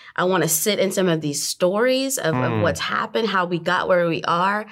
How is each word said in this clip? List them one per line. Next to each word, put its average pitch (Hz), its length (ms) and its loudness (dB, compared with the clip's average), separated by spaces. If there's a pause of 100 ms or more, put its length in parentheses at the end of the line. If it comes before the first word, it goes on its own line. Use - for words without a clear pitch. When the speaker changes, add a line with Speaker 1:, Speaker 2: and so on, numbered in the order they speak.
(160)
Speaker 1:
I 170 80 0
wanna 180 240 2
sit 202 320 0
in 101 120 2
some 190 160 2
of 160 140 2
these 147 220 -4
stories 254 760 0
of, 160 160 0
of 123 200 0
Speaker 2:
Mm. 110 100 2
Speaker 1:
what's - 160 0
happened, - 480 -2
how 190 180 0
we 175 140 -2
got 175 280 -2
where 175 220 4
we 160 140 -2
are. 190 480 0